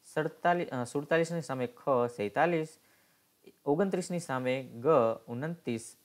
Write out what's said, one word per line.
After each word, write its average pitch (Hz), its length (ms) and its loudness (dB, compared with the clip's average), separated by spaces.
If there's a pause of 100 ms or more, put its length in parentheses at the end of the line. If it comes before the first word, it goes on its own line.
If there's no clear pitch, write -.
સડતાલી-, 165 640 0
અ, 127 140 -2
સુડતાલીસની 165 580 0
સામે 131 240 -4
ખ - 220 -8 (280)
સેતાલીસ, 156 600 0 (880)
ઓગણત્રીસની 180 520 0
સામે 131 440 -2
ગ 120 240 -8 (420)
ઓગણતીસ 127 760 -6